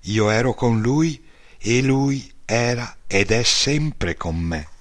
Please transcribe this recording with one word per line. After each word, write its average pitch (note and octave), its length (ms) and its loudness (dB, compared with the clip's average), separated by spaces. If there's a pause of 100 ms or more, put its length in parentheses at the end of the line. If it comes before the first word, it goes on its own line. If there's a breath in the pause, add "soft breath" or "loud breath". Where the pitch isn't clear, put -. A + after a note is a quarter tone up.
io G#2+ 300 0
ero A#2 240 2
con A#2 260 2
lui C#3+ 440 0 (340 soft breath)
e A#2+ 240 2
lui C3+ 500 0 (120)
era A#2+ 520 -2 (100)
ed G2 240 2
è A2+ 140 2
sempre C#3+ 720 0
con E2 200 -6
me. E2 320 -4 (120)